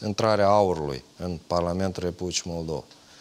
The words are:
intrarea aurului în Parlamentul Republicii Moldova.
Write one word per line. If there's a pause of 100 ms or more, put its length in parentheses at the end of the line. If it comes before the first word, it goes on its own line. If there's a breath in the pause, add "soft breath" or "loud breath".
intrarea
aurului (140)
în
Parlamentul
Republicii
Moldova. (380 loud breath)